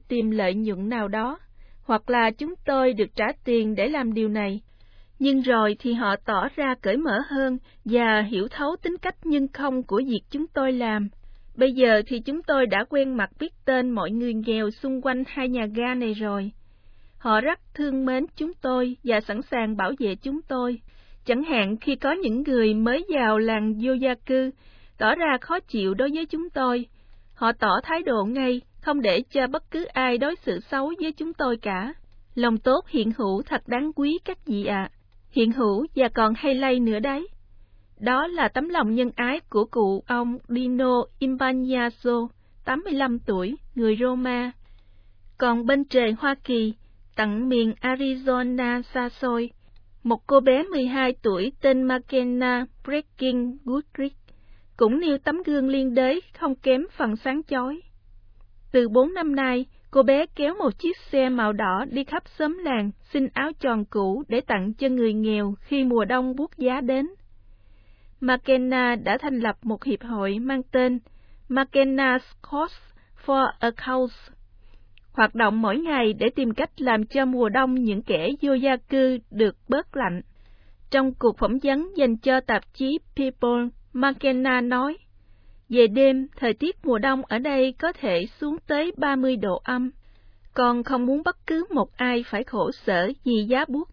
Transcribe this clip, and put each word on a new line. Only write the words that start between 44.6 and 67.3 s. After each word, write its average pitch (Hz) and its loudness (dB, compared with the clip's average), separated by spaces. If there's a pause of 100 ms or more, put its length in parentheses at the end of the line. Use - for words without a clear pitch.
Còn 233 2
bên 277 2
trời 240 2
Hoa 277 0
Kỳ, 220 0 (420)
tận 214 -2
miền 226 2
Arizona 254 -2
xa 247 -4
xôi, 240 -2 (540)
một 233 0
cô 277 8
bé 262 4
mười 330 -2
hai 254 0 (100)
tuổi 202 0 (100)
tên 262 4
McKenna 247 0 (200)
Breaking 254 -4
Goodrich 277 -6 (600)
cũng 240 4
nêu 311 0
tấm 311 -2
gương 285 0
liên 269 0
đới 262 2 (180)
không 277 -2
kém 262 2 (120)
phần 220 -2
sáng 269 -4
chói. 277 -4 (920)
Từ 240 4
bốn 254 4
năm 320 -2
nay, 262 0 (260)
cô 269 6
bé 277 4 (100)
kéo 302 0
một 349 -2
chiếc 349 -2
xe 262 0
màu 226 0
đỏ 202 -2
đi 269 -4
khắp 320 -6 (140)
xóm 311 -2
làng 247 -2 (220)
xin 269 0
áo 294 -4
tròn 226 0
cũ 202 -2
để 233 0
tặng 208 -2
cho 269 -2
người 240 2
nghèo 214 0
khi 277 -2
mùa 233 2
đông 254 -2
buốt 285 -6
giá 254 -2
đến. 262 0 (1160)